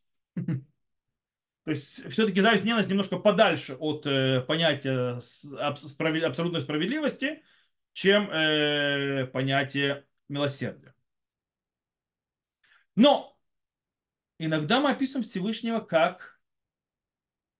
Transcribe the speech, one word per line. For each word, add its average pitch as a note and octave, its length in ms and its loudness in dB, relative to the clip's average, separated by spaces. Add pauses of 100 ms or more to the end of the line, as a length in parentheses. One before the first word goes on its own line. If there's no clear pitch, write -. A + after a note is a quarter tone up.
(360)
<laughs> - 0 -
То - 1400 -10
есть - 380 -8
все-таки G3+ 300 2
зависть G3+ 240 4
и G#3 60 -2
ненависть G#3+ 200 2
немножко G3 280 -2
подальше F3+ 580 2
от, D3+ 320 -4
э, C3 400 2
понятия C3+ 720 0
с-, - 340 -14
абс-, C#3 320 -6
справед-, D#3+ 380 -2
абсолютной E3 380 -2
справедливости, C4 840 -2 (480)
чем, G3 400 2
э, D3 1040 0
понятие C#3 720 0 (220)
милосердия. C#3 640 -6 (2000)
Но - 420 4 (1000)
иногда D#3 400 0
мы C#4+ 120 4
описываем C4 340 -4
Всевышнего A3 560 -4
как - 580 -2 (1200)